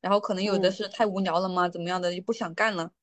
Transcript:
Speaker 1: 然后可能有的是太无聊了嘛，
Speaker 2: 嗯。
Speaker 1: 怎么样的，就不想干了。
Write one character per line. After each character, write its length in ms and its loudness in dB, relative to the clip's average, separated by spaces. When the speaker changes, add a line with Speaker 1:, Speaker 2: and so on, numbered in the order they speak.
Speaker 1:
然 120 2
后 60 6
可 160 -2
能 80 -2
有 160 2
的 100 4
是 200 -4
太 140 0
无 180 0
聊 180 2
了 100 0
嘛， 160 2
Speaker 2:
嗯。 60 0
Speaker 1:
怎 100 -8
么 80 -4
样 100 0
的， 140 0
就 80 -6
不 100 -6
想 220 -4
干 220 0
了。 160 -4